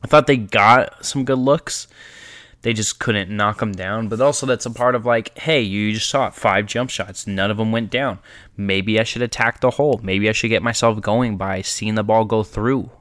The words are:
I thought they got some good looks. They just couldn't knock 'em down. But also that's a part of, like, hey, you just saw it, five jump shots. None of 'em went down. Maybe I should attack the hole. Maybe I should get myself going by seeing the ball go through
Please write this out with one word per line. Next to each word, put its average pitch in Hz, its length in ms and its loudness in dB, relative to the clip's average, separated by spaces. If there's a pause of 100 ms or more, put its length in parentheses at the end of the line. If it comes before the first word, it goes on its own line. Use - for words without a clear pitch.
I - 40 -8
thought 147 200 6
they 139 100 4
got 110 680 4
some 139 180 -4
good 131 160 2
looks. 139 480 0 (760)
They 117 80 0
just 107 240 -4
couldn't 101 320 -2
knock 104 320 0
'em 107 120 -4
down. 101 340 -6
But 107 120 -6
also 135 280 2
that's 123 180 -2
a 120 60 -8
part 123 240 0
of, 113 100 -4
like, 117 320 0
hey, 160 240 0
you 104 320 -2
just 107 160 -4
saw 135 160 0
it, 101 80 -6
five 101 320 2
jump 123 240 -4
shots. - 380 -10
None 98 240 0
of 104 80 -4
'em 110 120 0
went 113 200 -2
down. 120 260 -2 (400)
Maybe 98 420 0
I 113 40 2
should 117 180 -4
attack 120 400 -2
the 127 80 4
hole. 135 320 0
Maybe 101 260 0
I 107 40 2
should 110 180 -2
get 113 140 2
myself 113 360 0
going 107 380 0
by 95 240 -4
seeing 107 320 -4
the 110 100 0
ball 110 220 4
go 110 160 0
through 117 480 -2 (120)